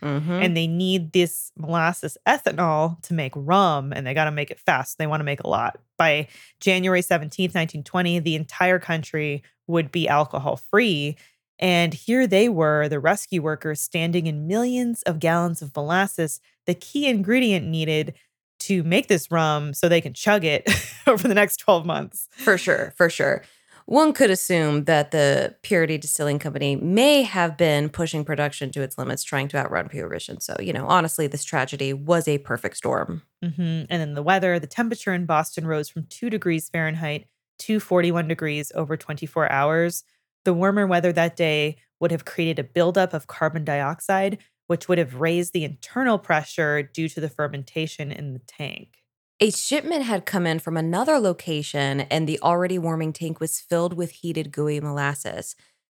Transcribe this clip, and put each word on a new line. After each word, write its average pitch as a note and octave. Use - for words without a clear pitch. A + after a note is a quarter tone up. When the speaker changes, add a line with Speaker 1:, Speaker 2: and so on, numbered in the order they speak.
Speaker 1:
Mm-hmm. D3
Speaker 2:
And F3+
they E3
need F3
this -
molasses E3
ethanol E3
to -
make C#3+
rum, D3
and C3+
they B2+
gotta D3+
make D3
it -
fast. C3+
They D#3
wanna D3+
make C#3+
a -
lot. -
By D3+
January F#3
seventeenth, E3+
nineteen D#3+
twenty, F3
the D#3+
entire F3+
country D3+
would E3
be E3+
alcohol-free. D3
And F3
here B3
they G3
were, D3+
the D3
rescue E3+
workers, D#3
standing E3+
in D3+
millions A#3+
of D#3+
gallons E3+
of C#3+
molasses, E3
the F3+
key C#4+
ingredient G#3+
needed D#3
to F#3
make F3+
this -
rum D3+
so -
they E3+
can C#3
chug G#3
it D#3
<laughs> -
over A3+
the A3
next G3+
twelve E3+
months. D3+
Speaker 1:
For G#3+
sure, -
for D#3+
sure. -
One D4+
could A#3
assume D#3
that D3
the C#3
Purity D#3+
Distilling D3
Company C#3+
may B3+
have F3
been D3+
pushing D#3
production C#3+
to C#3
its C3+
limits, B2+
trying C#3
to C#3+
outrun F2+
prohibition. -
So, -
you F3+
know, -
honestly, E3
this C#3+
tragedy C3+
was D#3
a D3
perfect B2
storm. -
Speaker 2:
Mm-hmm. E3+
And E3
then D#3
the D3
weather, F3+
the D3
temperature A3+
in F3
Boston D#3+
rose D#3
from D#3+
two -
degrees F3
Fahrenheit D#3+
to G#3+
forty-one E3+
degrees D3+
over D#3+
twenty-four D#3
hours. D#3+
The F#3
warmer G3
weather F3
that E3
day D3+
would E3
have D#3+
created E3
a C#3+
buildup F3+
of D#3
carbon D#3+
dioxide, E3
which E3+
would F3+
have B2+
raised E3
the E3+
internal A3+
pressure D3+
due D#3
to -
the D3+
fermentation D3
in C#3+
the B2+
tank. -
Speaker 1:
A G#3+
shipment D4
had A3
come F3+
in D#3+
from D#3+
another G3+
location, D3
and D#3
the D#3
already F3
warming D#3+
tank E3
was D#3+
filled F3
with E3+
heated D#3+
gooey D3
molasses. C#3+